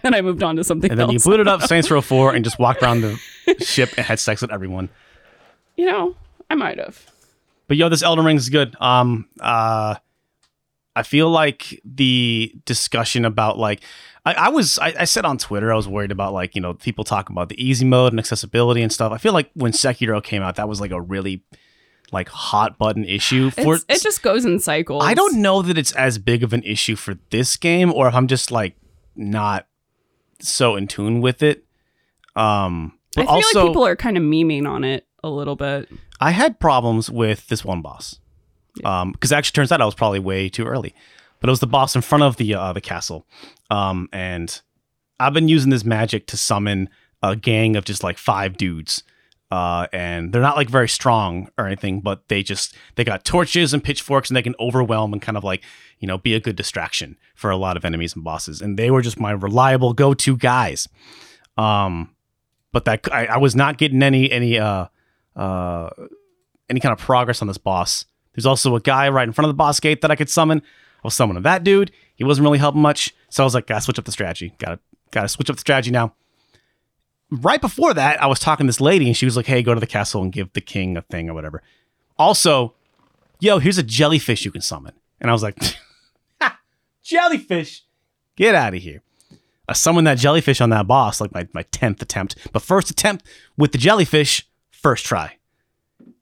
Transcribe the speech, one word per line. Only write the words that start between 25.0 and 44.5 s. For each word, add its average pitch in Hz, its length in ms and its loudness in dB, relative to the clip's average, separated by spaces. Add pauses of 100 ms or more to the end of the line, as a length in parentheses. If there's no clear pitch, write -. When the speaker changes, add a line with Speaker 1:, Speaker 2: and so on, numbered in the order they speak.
Speaker 2:
I 185 100 4
don't 330 280 2
know 196 200 4
that 175 140 0
it's 147 160 -2
as 131 260 0
big 117 260 0
of 113 80 0
an 120 100 0
issue 107 320 -4
for 101 220 -10 (140)
this 120 260 0
game, 175 360 2
or 139 140 4
if 120 80 2
I'm 127 140 4
just, 127 240 -2
like, 110 240 -2 (380)
not 104 520 -4 (720)
so 120 360 0
in 98 120 -4
tune 110 320 -2
with 127 220 0
it. 151 220 2 (720)
Um, 98 600 -2 (160)
but - 80 2
Speaker 1:
I - 40 2
feel 147 80 4
Speaker 2:
also, 214 260 4
Speaker 1:
like 180 80 6
people 175 180 2
are 175 100 0
kinda 202 260 0
memeing 156 440 2
on 135 180 -6
it 135 220 -6 (160)
a 160 60 -8
little 143 280 -6
bit. 139 340 -6 (280)
Speaker 2:
I 147 120 2
had 220 280 2
problems 120 520 2
with 113 380 -2
this - 160 -4
one 90 180 -6
boss. - 360 -16 (580)
Speaker 1:
Yeah. 92 260 -2
Speaker 2:
Um, 92 100 -6
'cause - 180 -2
it 143 40 2
actually 147 220 0
turns 139 140 2
out 160 120 2
I - 20 2
was 104 100 0
probably 104 240 0
way 95 300 -2
too 110 160 -6
early. 120 300 -6 (460)
But 127 100 0
it - 20 4
was 127 80 0
the 135 60 0
boss 131 280 2
in 127 60 2
front 147 240 4
of 131 120 2
the, 107 180 -2
uh, 92 180 -4
the 98 80 -6
castle. - 460 -10 (420)
Um, 95 460 -2
and 90 440 -8 (640)